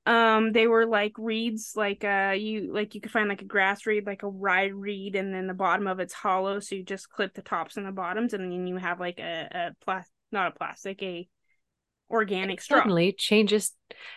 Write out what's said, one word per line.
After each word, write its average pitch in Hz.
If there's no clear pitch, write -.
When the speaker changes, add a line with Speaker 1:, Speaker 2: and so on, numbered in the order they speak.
Speaker 1:
Um, 220
they 226
were, 226
like, 214
reeds, 220
like, 202
uh, 196
you, 214
like, 214
you 214
could 220
find, 214
like, 202
a 196
grass 202
reed, 208
like 196
a 202
rye 190
reed, 196
and 196
then 185
the 185
bottom 190
of 185
it's 180
hollow, 196
so 202
you 185
just 190
clip 190
the 196
tops 165
and 202
the 190
bottoms, 190
and 185
then 180
you 180
have, 180
like, 175
a, 165
a 170
plas-, 185
not 190
a -
plastic, -
a 180
organic 196
Speaker 2:
It -
Speaker 1:
straw. 277
Speaker 2:
suddenly 185
changes. 208